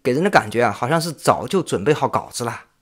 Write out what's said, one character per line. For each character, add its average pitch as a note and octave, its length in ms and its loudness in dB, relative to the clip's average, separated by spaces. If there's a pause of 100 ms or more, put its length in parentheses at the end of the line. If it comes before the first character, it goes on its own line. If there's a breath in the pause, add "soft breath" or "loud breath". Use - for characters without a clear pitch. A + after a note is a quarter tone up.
给 B2+ 120 0
人 D3+ 100 0
的 G3+ 80 2
感 A2 180 4
觉 A2+ 140 0
啊， A2 80 2
好 A#2+ 160 -4
像 E3 120 2
是 D#3+ 120 -4
早 A#2+ 360 0
就 F#3 140 0
准 G2+ 220 -4
备 D3 100 2
好 C#3 140 0
稿 - 240 -4
子 - 120 -8
了， A#2+ 220 -6 (160)